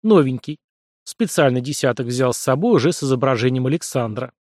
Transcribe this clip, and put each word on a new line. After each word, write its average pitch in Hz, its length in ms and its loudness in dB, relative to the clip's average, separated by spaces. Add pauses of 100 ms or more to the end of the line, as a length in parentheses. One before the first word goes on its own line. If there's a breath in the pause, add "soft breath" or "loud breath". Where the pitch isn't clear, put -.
Новенький. 151 560 2 (460)
Специально 139 560 0
десяток 127 460 -2
взял 123 260 0
с - 40 -6
собой 175 380 0
уже 143 160 2
с - 120 -6
изображением 127 640 0
Александра. 127 640 -4 (100)